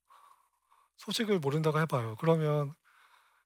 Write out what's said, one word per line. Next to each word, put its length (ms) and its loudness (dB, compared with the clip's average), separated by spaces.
소식을 420 -2
모른다고 420 0
해봐요. 360 -2
그러면 580 2